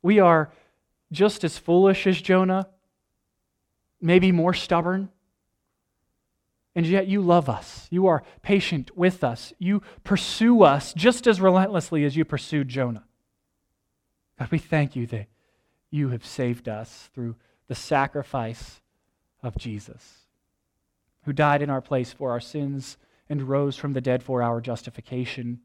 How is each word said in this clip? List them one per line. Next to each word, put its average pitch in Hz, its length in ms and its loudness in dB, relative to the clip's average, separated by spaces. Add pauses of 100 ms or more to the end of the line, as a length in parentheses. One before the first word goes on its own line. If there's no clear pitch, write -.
We 208 160 4
are 170 340 4 (600)
just 196 320 0
as 156 140 -6
foolish 190 500 2
as 180 120 0
Jonah, 185 480 0 (1300)
maybe 180 320 4
more 175 200 0
stubborn. 180 580 -4 (1600)
And 170 100 0
yet 190 220 0
you 196 140 0
love 175 280 4
us. - 400 -10
You 185 200 2
are 156 160 2 (180)
patient 175 540 -2
with 180 260 0
us. 117 380 -6
You 190 200 0 (220)
pursue 226 600 4
us 143 280 4
just 240 360 2
as 196 120 2
relentlessly 185 640 2
as 143 120 -2
you 160 80 2
pursued 143 440 -4
Jonah. 120 360 -4 (1400)
God, 120 100 -8
we 165 80 -2
thank 151 380 -2
you 120 100 -6
that 107 220 -10 (600)
you 147 200 -4
have 123 180 -8
saved 120 420 -6
us 110 460 -14
through 117 220 -10 (320)
the 117 80 -10
sacrifice 135 1040 -6 (640)
of 120 140 -10
Jesus, - 680 -14 (960)
who 143 100 -8
died 147 300 2
in 143 80 -4
our 135 100 -2
place 127 320 -4
for 131 180 -8
our 120 100 -4
sins 139 580 -10 (300)
and 139 200 -6
rose 139 280 -2
from 143 180 -6
the 131 60 -4
dead 127 220 -2
for 123 200 -4
our 117 180 -2
justification. 120 1040 -10